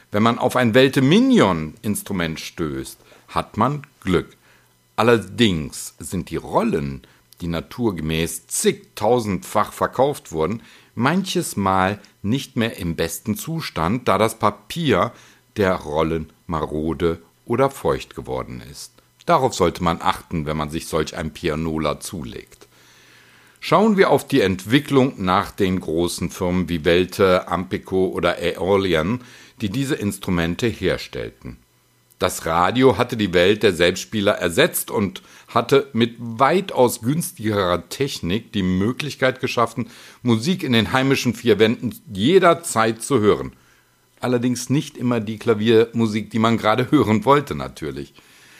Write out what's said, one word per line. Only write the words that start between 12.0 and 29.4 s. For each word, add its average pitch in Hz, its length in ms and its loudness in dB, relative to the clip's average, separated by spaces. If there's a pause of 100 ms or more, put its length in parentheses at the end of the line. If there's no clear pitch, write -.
nicht 123 340 -4
mehr 113 220 -2
im 85 180 -6
besten 87 400 -4
Zustand, 82 720 -4
da 95 80 2
das 107 220 0
Papier 107 760 0 (460)
der 92 160 2
Rollen 80 580 -4 (140)
marode 78 760 -2 (240)
oder 127 240 0
feucht 131 480 -4
geworden 62 540 -10
ist. - 220 -20 (340)
Darauf 135 260 2
sollte 87 320 0
man 85 160 0
achten, 87 460 -4
wenn 76 100 -4
man 76 140 -4
sich 80 160 -8
solch 80 280 -4
ein 80 200 -8
Pianola 78 640 -4
zulegt. - 680 -14 (920)
Schauen 196 380 4
wir 190 100 6
auf 143 180 2
die 135 140 2
Entwicklung 123 760 2
nach 92 320 0
den 92 280 0
großen 85 520 -2
Firmen 90 400 -2
wie 82 160 -4
Welte, 90 640 2
Ampico 92 580 -2
oder 87 320 0
Aeolian, 92 840 0 (400)